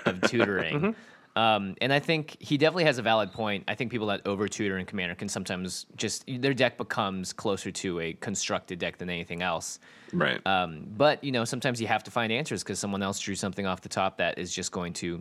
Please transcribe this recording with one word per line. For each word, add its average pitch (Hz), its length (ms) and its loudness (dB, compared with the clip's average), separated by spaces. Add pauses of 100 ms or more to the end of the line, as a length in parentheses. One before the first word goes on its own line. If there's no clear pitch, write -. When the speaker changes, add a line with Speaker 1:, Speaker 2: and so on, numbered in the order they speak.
Speaker 1:
of 92 160 0
tutoring. 110 540 4
Speaker 2:
<laughs> 147 80 2
Mm-hmm. 208 80 2 (440)
Speaker 1:
Um, 107 460 4
and 127 100 2
I 139 60 4
think 151 420 -2
he 139 200 0
definitely 160 240 4
has 139 160 4
a - 20 -4
valid 107 320 4
point. 104 340 -2
I 107 60 0
think 113 160 -4
people 107 160 -2
that 101 220 0
over 101 200 0
tutor 98 300 -2
in 92 80 -4
Commander 90 300 -4
can 107 120 -6
sometimes 92 600 -4 (100)
just, - 300 -4
their 131 260 0
deck 123 240 4
becomes 95 560 -2
closer 98 380 -2
to 87 300 -4
a 82 120 -4
constructed 92 640 -4
deck 85 220 -4
than 90 100 -6
anything 87 320 -4
else. 85 380 -2 (340)
Speaker 3:
Right. 160 320 2
Speaker 1:
Um, 87 400 0 (100)
but, 139 280 4
you 139 80 -2
know, 120 120 2
sometimes 120 380 -2
you 110 60 -2
have 110 160 2
to - 80 -14
find 113 200 0
answers 117 320 -2
'cause 98 140 -4
someone 98 240 -2
else 98 180 -2
drew 98 140 -4
something 98 320 -4
off 92 160 -2
the - 80 -14
top 95 280 0
that 85 200 2
is 87 160 -6
just 92 180 -4
going 87 220 -4
to 85 280 -4